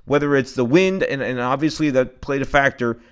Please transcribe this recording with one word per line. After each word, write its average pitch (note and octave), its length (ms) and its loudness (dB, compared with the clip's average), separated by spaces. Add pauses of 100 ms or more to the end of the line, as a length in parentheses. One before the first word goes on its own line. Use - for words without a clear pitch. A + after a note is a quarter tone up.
whether C#3+ 300 2
it's C3+ 180 0
the B2+ 120 0
wind, F#3+ 380 2
and, C#3 180 -4
and B2 180 -4
obviously C#3 520 -2
that B2+ 300 0
played - 200 -4
a C3 40 -2
factor, B2+ 540 0 (120)